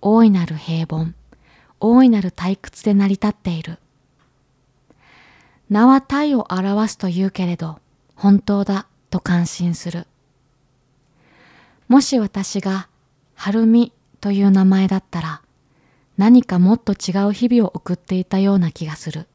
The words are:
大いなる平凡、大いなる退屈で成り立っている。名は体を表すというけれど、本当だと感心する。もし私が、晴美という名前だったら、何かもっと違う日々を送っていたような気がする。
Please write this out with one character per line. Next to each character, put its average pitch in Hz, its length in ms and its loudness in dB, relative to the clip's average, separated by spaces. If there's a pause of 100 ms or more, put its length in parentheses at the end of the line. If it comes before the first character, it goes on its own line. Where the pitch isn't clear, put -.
大 220 240 4
い 220 80 6
な 180 120 0
る 165 120 -8
平 165 340 -6
凡、 160 220 -6 (640)
大 240 240 4
い 254 80 6
な 214 100 2
る 185 120 -4
退 190 260 -6
屈 - 260 -20
で 208 80 0
成 196 140 2
り 196 80 0
立 208 140 -4
っ 208 40 -4
て - 180 -8
い 165 120 -8
る。 165 160 -14 (1900)
名 214 160 4
は 269 140 6
体 285 340 -4
を 233 160 -4
表 196 380 -2
す - 100 -12
と 190 100 -6
い 180 140 -4
う 190 80 -2
け 185 160 -6
れ 175 80 -4
ど、 160 240 -12 (380)
本 196 240 4
当 202 240 -2
だ 196 240 -8 (220)
と 185 100 -4
感 175 260 -2
心 175 300 -6
す - 160 -12
る。 170 160 -12 (1800)
も 262 140 6
し 262 180 -2
私 196 420 -4
が、 190 280 -6 (460)
晴 220 300 -2
美 233 280 4 (280)
と 202 120 -4
い 196 100 -2
う 196 80 4
名 190 140 4
前 190 240 4
だ 190 80 -2
っ 190 120 -6
た 170 120 -10
ら、 156 220 -12 (760)
何 233 260 6
か 185 160 -4
も 185 160 4
っ 233 80 -4
と 202 120 -4
違 - 200 -8 (140)
う 208 40 -2
日 233 160 -2
々 233 200 2
を - 60 -6
送 - 180 -8
っ 175 40 -4
て - 200 -8
い 180 80 -2
た 190 160 -2
よ 196 140 2
う 196 40 2
な 170 140 0
気 - 120 -12
が 151 120 -12
す - 160 -12
る。 160 220 -14